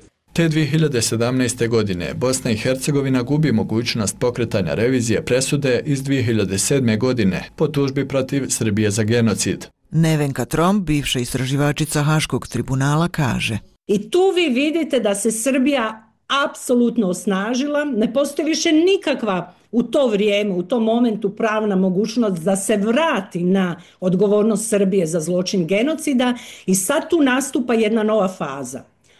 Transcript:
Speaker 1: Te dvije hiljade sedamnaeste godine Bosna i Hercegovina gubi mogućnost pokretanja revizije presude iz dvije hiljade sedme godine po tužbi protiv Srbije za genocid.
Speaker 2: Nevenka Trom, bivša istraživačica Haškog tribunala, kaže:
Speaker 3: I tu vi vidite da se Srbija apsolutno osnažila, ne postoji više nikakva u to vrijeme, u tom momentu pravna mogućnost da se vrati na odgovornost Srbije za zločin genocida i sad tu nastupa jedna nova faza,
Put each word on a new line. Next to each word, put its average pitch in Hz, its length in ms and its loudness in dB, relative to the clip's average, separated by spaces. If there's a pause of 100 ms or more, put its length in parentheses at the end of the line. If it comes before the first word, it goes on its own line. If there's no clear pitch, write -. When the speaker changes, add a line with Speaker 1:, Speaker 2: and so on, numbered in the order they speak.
(340)
Speaker 1:
Te 165 160 0
dvije 156 160 2
hiljade 135 360 0
sedamnaeste 117 680 0
godine 98 480 -2
Bosna 127 360 -2
i 104 60 0
Hercegovina 131 680 0
gubi 147 280 2
mogućnost 110 680 -2
pokretanja 113 540 -2
revizije 117 520 0
presude 131 600 0
iz 139 180 -2
dvije 135 200 0
hiljade 104 340 0
sedme 120 400 2
godine 107 580 0
po 156 120 0
tužbi 139 400 0
protiv 135 420 -2
Srbije 107 420 0
za 110 120 0
genocid. 107 600 0 (260)
Speaker 2:
Nevenka 147 540 2
Trom, 185 380 2
bivša 147 360 -2
istraživačica 143 840 0
Haškog 156 440 0
tribunala, 143 600 0
kaže: 123 500 -2 (300)
Speaker 3:
I 208 220 0
tu 359 100 2 (160)
vi 349 140 2
vidite 277 500 0
da 202 160 0
se 220 160 -2
Srbija 262 800 -2 (360)
apsolutno 240 640 0
osnažila, 240 800 -2
ne 247 280 -2
postoji 285 320 -2
više 320 260 0
nikakva 302 840 0 (180)
u 240 120 2
to 277 240 2
vrijeme, 208 440 2
u 180 120 -2
tom 233 200 0
momentu 220 460 0
pravna 214 460 -2
mogućnost 190 680 0
da 196 120 2
se 208 220 0
vrati 220 680 0
na 180 380 0 (180)
odgovornost 202 720 2
Srbije 196 380 2
za 165 120 -2
zločin 180 480 -2
genocida 247 680 0 (320)
i 190 100 2
sad 285 340 0
tu 339 120 4
nastupa 262 520 0
jedna 220 300 2
nova 214 240 2
faza, 135 560 -8 (360)